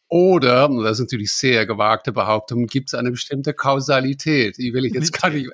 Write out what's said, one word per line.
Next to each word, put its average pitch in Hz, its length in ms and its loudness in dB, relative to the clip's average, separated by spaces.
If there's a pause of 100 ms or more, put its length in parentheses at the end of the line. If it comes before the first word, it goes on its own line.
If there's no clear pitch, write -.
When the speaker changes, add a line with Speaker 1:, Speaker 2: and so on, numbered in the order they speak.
Speaker 1:
Oder, 151 600 4
und 120 140 -2
das 110 100 2
ist 110 80 -4
natürlich 107 320 -4
sehr 117 320 2
gewagte 110 480 0
Behauptung, 107 520 -2
gibt's 131 300 -6
eine 123 160 -2
bestimmte 139 420 -6
Kausalität? 139 1040 0
Die 123 160 -4
will 127 120 0
ich 110 80 -2
jetzt 156 180 -2
Speaker 2:
Nicht. - 100 -8
Speaker 1:
gar 180 80 2
nicht, 143 240 -4